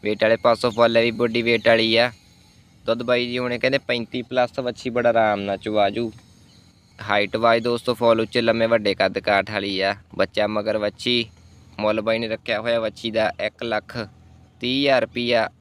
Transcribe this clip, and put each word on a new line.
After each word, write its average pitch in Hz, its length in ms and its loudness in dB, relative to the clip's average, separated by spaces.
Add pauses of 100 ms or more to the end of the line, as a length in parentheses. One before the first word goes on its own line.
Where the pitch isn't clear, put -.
ਵੇਟ 104 200 -2
ਵਾਲੇ 110 140 4
ਪਾਸੋਂ 120 340 0
ਫੁੱਲ 117 260 2
ਹੈ, 117 60 6
ਵੀ 117 80 2
ਵੱਡੀ 113 320 -2
ਵੇਟ 117 260 2
ਵਾਲੀ 113 280 4
ਆ। 120 160 2 (720)
ਦੁੱਧ 117 160 -2
ਬਾਈ 123 240 0
ਜੀ 123 120 -6
ਹੁਣੇ 123 200 -4
ਕਹਿੰਦੇ 131 200 0
ਪੈਂਤੀ 120 440 -4
ਪਲੱਸ 123 360 -2
ਵੱਛੀ 123 320 -6
ਬੜਾ 120 180 0
ਆਰਾਮ 110 320 2
ਨਾਲ 98 160 -4
ਚਵਾ 104 340 0
ਜੂ। 113 220 -4 (880)
ਹਾਈਟ 104 380 0
ਵਾਈਜ਼ 117 280 4
ਦੋਸਤੋ, 120 300 -2
ਫੁੱਲ 117 260 4
ਉੱਚੇ 113 200 -2
ਲੰਮੇ 113 260 2
ਵੱਡੇ 107 280 0
ਕੱਦ 95 240 0
ਕਾਠ 98 320 0
ਵਾਲੀ 101 300 -4
ਆ। 98 140 0 (200)
ਬੱਚਾ 98 320 0
ਮਗਰ 107 320 -2
ਵੱਛੀ, 113 480 -2 (540)
ਮੁੱਲ 107 200 0
ਬਾਈ 113 180 0
ਨੇ 113 100 -6
ਰੱਖਿਆ 110 320 -4
ਹੋਇਆ 117 200 -2
ਵੱਛੀ 110 300 -6
ਦਾ 110 300 0
ਇੱਕ 107 220 -6
ਲੱਖ 113 340 -6 (640)
ਤੀਹ 127 200 -2
ਹਜ਼ਾਰ 135 220 2
ਰੁਪਈਆ। 120 460 -2 (120)